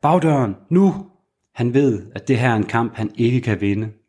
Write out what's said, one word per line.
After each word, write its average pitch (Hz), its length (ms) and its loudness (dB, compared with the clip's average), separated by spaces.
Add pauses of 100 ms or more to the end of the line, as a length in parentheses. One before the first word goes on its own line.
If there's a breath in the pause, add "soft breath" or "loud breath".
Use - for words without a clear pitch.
bagdøren, 147 540 2 (140)
nu! 185 240 4 (600)
Han 120 180 -2
ved, 123 420 0
at - 120 -12
det 131 100 0
her 120 120 0
er 120 60 2
en 107 100 0
kamp, 117 300 -4
han 107 200 -6
ikke 120 260 0
kan 107 200 -2
vinde. 101 280 -2 (180)